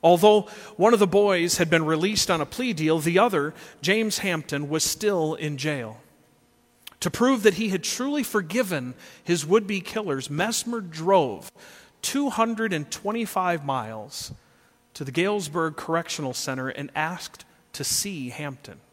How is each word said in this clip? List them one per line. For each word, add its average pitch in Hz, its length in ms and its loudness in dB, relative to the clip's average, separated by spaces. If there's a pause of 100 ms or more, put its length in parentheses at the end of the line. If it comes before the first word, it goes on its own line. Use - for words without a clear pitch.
Although 190 400 8 (340)
one 208 160 6
of 226 60 6
the 202 80 6
boys 180 500 2
had 170 140 2
been 160 160 4
released 175 440 0
on 165 120 2
a - 40 -2
plea 247 280 -4
deal, 156 240 2
the 170 200 2
other, 175 360 2 (260)
James 208 380 0
Hampton, 147 500 -4
was 156 160 0
still 175 520 0
in 151 200 -6
jail. 127 460 -6 (1000)
To 175 100 -2
prove 247 340 2
that 202 100 8
he 208 160 -2
had 185 120 -2
truly 277 400 -4
forgiven 180 720 -2 (300)
his 165 220 0
would-be 196 340 2
killers, 175 480 -6
Messmer 220 540 -2
drove 160 680 2 (520)
two 285 260 -2
hundred 226 460 0
and 151 160 -6
twenty-five 190 760 -2
miles 113 680 -8 (600)
to - 120 -10
the 131 80 -10
Galesburg 165 640 -2
Correctional 160 580 -4
Center 131 340 -6
and 139 260 -10
asked 160 520 -6 (260)
to 143 120 -8
see 165 440 -4
Hampton. 131 520 -12 (120)